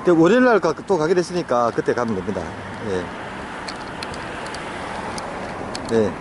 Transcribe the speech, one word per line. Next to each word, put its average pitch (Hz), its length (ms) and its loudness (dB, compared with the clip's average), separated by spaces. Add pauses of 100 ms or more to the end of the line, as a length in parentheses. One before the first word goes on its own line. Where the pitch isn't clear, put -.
그 180 120 6
월요일 202 280 8
날 226 160 6
가-, 160 140 2 (120)
또 196 120 2
가게 160 160 4
됐으니까 160 600 2
그때 - 200 0
가면 113 200 0
됩니다. 92 260 -4 (500)
예. 90 140 -2 (3000)
네. 104 240 2